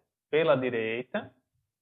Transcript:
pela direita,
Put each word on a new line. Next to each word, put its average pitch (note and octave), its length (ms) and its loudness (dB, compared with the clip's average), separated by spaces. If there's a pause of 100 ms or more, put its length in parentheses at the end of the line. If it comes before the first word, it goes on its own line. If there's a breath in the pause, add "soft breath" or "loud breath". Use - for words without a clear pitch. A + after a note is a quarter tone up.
(280)
pela D#3 260 4
direita, B2 800 -4 (500)